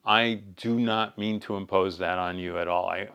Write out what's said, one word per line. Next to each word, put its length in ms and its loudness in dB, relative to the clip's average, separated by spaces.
I 380 4
do 220 0
not 380 0
mean 240 -2
to 160 -4
impose 420 2
that 200 0
on 200 -2
you 200 -4
at 100 -2
all. 220 2
I, 240 -4